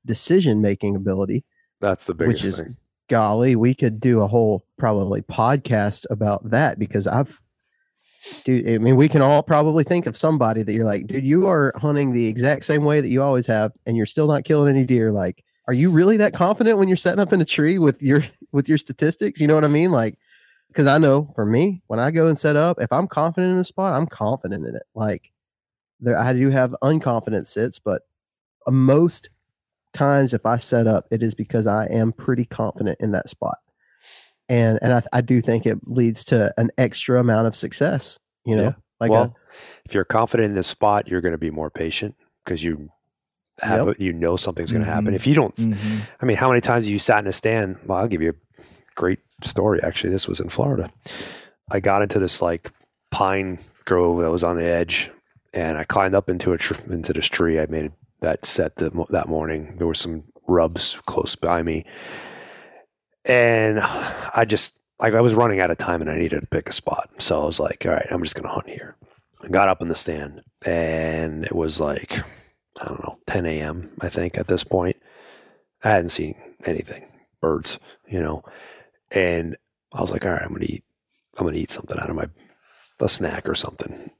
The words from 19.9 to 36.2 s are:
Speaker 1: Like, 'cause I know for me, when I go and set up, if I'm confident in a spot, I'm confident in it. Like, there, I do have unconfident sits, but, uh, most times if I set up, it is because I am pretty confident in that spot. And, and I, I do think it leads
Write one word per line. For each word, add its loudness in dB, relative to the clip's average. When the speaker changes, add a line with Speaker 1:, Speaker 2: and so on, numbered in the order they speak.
Speaker 1:
Like, 0
'cause 4
I 6
know 4
for -2
me, 2
when -4
I 0
go 2
and 2
set 2
up, 2
if -2
I'm 0
confident 0
in 2
a 2
spot, -4
I'm 0
confident -6
in -10
it. -12
Like, -4
there, 0
I 2
do 2
have 0
unconfident 0
sits, -4
but, -4
uh, 0
most 4
times 2
if -2
I 2
set 0
up, 2
it -2
is 0
because -2
I 0
am 0
pretty -2
confident -4
in -2
that -4
spot. -8
And, 4
and 2
I, 2
I 2
do 2
think 0
it 0
leads 0